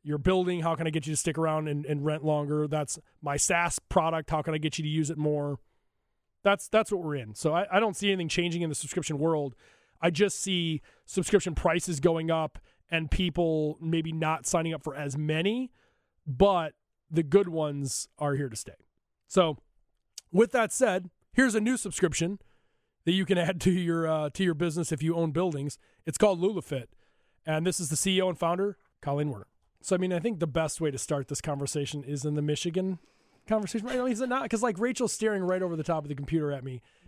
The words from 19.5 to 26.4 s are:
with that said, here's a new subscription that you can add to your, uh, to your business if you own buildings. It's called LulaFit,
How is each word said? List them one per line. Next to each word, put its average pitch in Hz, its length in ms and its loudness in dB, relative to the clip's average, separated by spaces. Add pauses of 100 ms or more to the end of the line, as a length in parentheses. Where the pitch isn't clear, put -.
with 214 220 4
that 226 180 2
said, 190 380 2 (240)
here's 254 200 6
a - 60 2
new 240 160 2
subscription 180 640 0 (640)
that 165 80 2
you 190 140 2
can 185 120 2
add 175 240 0
to 190 100 4
your, 170 360 2
uh, 156 220 0
to 190 140 -2
your 175 100 4
business 160 400 -2
if 143 100 -2
you 165 120 0
own 165 160 0
buildings. 147 460 -2 (280)
It's 156 120 -4
called 196 220 6
LulaFit, 147 480 -2 (580)